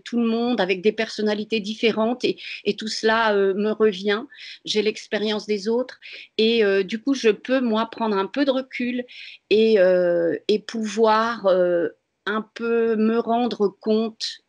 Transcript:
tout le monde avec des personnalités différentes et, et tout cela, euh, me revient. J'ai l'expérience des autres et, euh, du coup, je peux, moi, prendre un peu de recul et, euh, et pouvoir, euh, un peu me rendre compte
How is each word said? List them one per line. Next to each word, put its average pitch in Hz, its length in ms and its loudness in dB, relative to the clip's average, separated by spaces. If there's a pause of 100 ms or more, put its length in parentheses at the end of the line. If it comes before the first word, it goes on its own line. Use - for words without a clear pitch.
tout - 140 -6
le 233 80 2
monde 233 360 0
avec 185 200 0
des 214 120 2
personnalités 214 640 -2
différentes 220 640 -2
et, - 140 0 (260)
et 202 120 -2
tout 220 120 -10
cela, 220 480 0
euh, 196 180 2
me 208 180 -2
revient. 208 520 0 (400)
J'ai 208 180 -2
l'expérience 214 640 -4
des 208 200 -4
autres 240 320 -2 (380)
et, 226 260 4
euh, 196 200 2
du 220 180 -6
coup, 277 120 0
je 240 160 2
peux, 247 300 0
moi, 220 320 0
prendre 226 260 -2
un 196 80 0
peu 277 200 -2
de 277 60 0
recul 247 540 -4 (440)
et, 220 300 6
euh, 175 560 4 (120)
et 208 120 2
pouvoir, 220 880 0
euh, 175 440 2 (360)
un 214 160 -4 (120)
peu 226 420 0
me 220 240 2
rendre 226 480 0
compte 220 800 -4